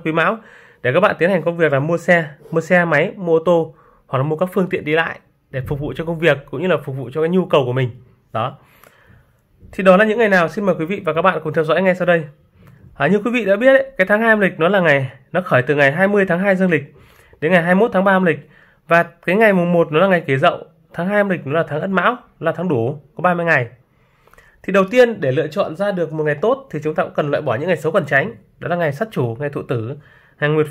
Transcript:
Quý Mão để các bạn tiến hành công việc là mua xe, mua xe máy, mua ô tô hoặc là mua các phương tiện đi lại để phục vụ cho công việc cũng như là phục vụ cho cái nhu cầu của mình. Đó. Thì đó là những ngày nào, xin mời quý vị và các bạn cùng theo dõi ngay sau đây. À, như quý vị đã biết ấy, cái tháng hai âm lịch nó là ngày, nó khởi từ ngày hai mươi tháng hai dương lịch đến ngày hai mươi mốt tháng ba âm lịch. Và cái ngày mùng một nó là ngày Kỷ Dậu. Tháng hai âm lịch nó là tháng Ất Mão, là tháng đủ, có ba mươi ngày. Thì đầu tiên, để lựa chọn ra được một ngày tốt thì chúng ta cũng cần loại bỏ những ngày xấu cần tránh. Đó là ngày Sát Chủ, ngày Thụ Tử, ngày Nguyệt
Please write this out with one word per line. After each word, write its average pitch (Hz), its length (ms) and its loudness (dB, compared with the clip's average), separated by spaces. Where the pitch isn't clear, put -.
Quý 160 80 -2
Mão 170 260 0
để 123 100 0
các 165 80 2
bạn 196 180 2
tiến 170 120 2
hành 175 120 0
công 170 140 -4
việc 156 160 2
là 135 80 2
mua 165 180 -2
xe, 170 260 0
mua 165 100 -2
xe 175 240 2
máy, 165 320 0
mua 170 220 2
ô 160 60 -2
tô 165 300 0
hoặc 135 120 -4
là 135 60 0
mua 156 120 -2
các 180 160 -2
phương 185 160 -2
tiện - 160 -6
đi 151 80 -4
lại 165 260 -2
để 131 100 -8
phục 139 200 -6
vụ 143 160 -6
cho 165 80 -6
công 165 140 -6
việc 151 200 2
cũng 139 120 -8
như 185 60 -2
là 165 160 2
phục 131 120 -10
vụ 123 160 -10
cho 156 80 -6
cái 165 100 0
nhu 180 160 0
cầu 147 180 2
của 123 80 -2
mình. 127 180 -2
Đó. 120 260 -6
Thì 202 120 -6
đó 185 120 8
là 214 80 4
những 214 140 0
ngày 226 100 4
nào, 180 200 2
xin 202 180 -8
mời 180 120 2
quý 160 80 -6
vị 196 180 -6
và 160 80 -2
các 160 100 -2
bạn 175 220 0
cùng 156 80 -6
theo 160 120 0
dõi 160 180 0
ngay 185 120 2
sau 180 120 -4
đây. 170 180 2
À, 143 120 0
như 190 180 2
quý 240 60 -2
vị 233 140 -2
đã 196 120 2
biết 254 160 4
ấy, 269 260 2
cái 185 80 0
tháng 208 140 2
hai 226 100 4
âm 214 100 4
lịch 180 200 0
nó 165 80 4
là 196 120 2
ngày, 139 300 2
nó 170 80 -2
khởi 135 220 0
từ 147 120 -2
ngày 139 180 4
hai 185 160 0
mươi 202 200 2
tháng 170 100 0
hai 196 180 0
dương 185 140 0
lịch 143 240 -2
đến 160 120 0
ngày 175 100 4
hai 180 120 2
mươi 190 60 4
mốt 233 120 2
tháng 190 120 0
ba 196 80 4
âm 190 120 2
lịch. 156 140 0
Và 170 140 4
cái 170 340 -4
ngày 220 160 4
mùng 175 200 0
một 165 200 2
nó 156 80 2
là 196 80 4
ngày 175 120 2
Kỷ 139 160 -2
Dậu. 156 220 2
Tháng 170 140 -6
hai 208 100 0
âm 202 100 2
lịch 160 180 -6
nó 135 60 -6
là 160 160 0
tháng 147 120 -6
Ất 196 100 -6
Mão, 190 260 0
là 160 120 -2
tháng 180 160 -6
đủ, 131 300 -2
có 156 60 -8
ba 180 120 2
mươi 170 120 -4
ngày. 135 220 2
Thì 190 100 -6
đầu 190 180 4
tiên, 240 300 2
để 131 120 0
lựa 151 140 -2
chọn 156 300 -6
ra 202 160 -2
được 165 200 -4
một 156 120 -4
ngày 147 100 -2
tốt 233 360 -2
thì 156 140 -8
chúng 156 100 -4
ta 180 80 -2
cũng - 120 -10
cần 156 160 -2
loại 143 120 0
bỏ 127 120 -2
những 147 140 -4
ngày 175 80 0
xấu 156 160 -4
cần 190 140 0
tránh. 160 280 0
Đó 139 100 -8
là 175 80 -2
ngày 165 160 -2
Sát 220 180 -6
Chủ, 117 300 -4
ngày 143 100 -6
Thụ 143 120 -8
Tử, 123 340 -6
ngày 147 100 0
Nguyệt 151 200 0